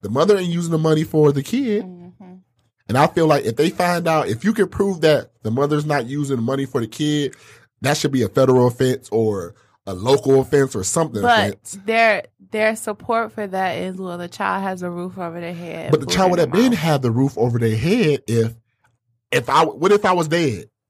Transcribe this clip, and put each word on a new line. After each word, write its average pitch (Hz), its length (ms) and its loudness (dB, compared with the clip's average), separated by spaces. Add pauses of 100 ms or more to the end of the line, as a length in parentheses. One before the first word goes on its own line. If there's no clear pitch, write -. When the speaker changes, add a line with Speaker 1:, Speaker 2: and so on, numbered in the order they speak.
Speaker 1:
The 98 80 -8
mother 180 280 4
ain't 180 160 -2
using 170 180 -4
the 160 60 0
money 156 260 2
for 151 280 4
the 143 120 -2
kid. 226 400 -2
Speaker 2:
Mm-hmm. 180 520 -18 (520)
Speaker 1:
And 117 100 0
I 151 100 4
feel 165 180 2
like - 200 4
if 113 100 -2
they 160 160 0
find 175 360 -2
out, 156 220 0
if 120 160 -4
you 220 80 2
can - 160 0
prove 196 320 -4
that 156 300 2 (120)
the 110 80 -4
mother's 147 340 0
not 143 200 0
using 139 300 -4
the 117 80 -2
money 135 220 -2
for 123 140 -4
the 113 80 -4
kid, 147 480 -4 (460)
that 143 160 0
should 143 140 -2
be 131 100 0
a 107 80 0
federal 127 380 4
offense 123 440 -2
or 107 440 -2 (320)
a 95 80 -8
local 135 460 2
offense 135 340 0
or 95 80 -4
something 175 400 -2
Speaker 2:
But 240 240 4
Speaker 1:
offense. - 380 -10
Speaker 2:
their, 220 400 0 (260)
their 214 240 0
support 226 560 -4
for 208 160 -8
that 185 320 -4
is, 185 180 -6
well, 180 220 -10
the 175 80 -10
child 190 360 -4
has 190 200 -6
a 175 80 -6
roof 180 260 -10
over 170 240 -10
their 170 120 -10
head, 165 360 -12
Speaker 1:
But - 120 2
the 139 40 -8
Speaker 2:
food - 80 -6
Speaker 1:
child 190 140 2
Speaker 2:
in 180 40 4
Speaker 1:
would 180 80 4
Speaker 2:
their 165 60 4
Speaker 1:
have 127 80 -6
been 240 200 4
Speaker 2:
mouth. 185 80 -2
Speaker 1:
have 151 200 2
the 120 100 2
roof 131 280 0
over 120 180 0
their 113 180 0
head 156 520 2
if, 117 260 0 (800)
if - 180 -2
I, 156 160 4
what 160 260 0
if 208 140 4
I 190 80 4
was 170 140 0
dead? 147 420 -2 (200)